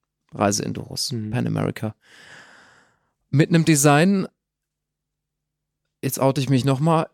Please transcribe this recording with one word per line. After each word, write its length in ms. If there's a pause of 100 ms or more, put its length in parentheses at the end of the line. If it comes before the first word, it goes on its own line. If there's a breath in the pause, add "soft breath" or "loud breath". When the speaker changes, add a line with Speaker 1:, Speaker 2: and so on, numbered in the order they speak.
(340)
Speaker 1:
Reiseenduros, 800
Speaker 2:
Mhm. 180
Speaker 1:
Pan 160
America. 480 (1300 soft breath)
Mit 180
einem 160
Design, 640 (1700)
jetzt 180
oute 220
ich 80
mich 160
nochmal, 480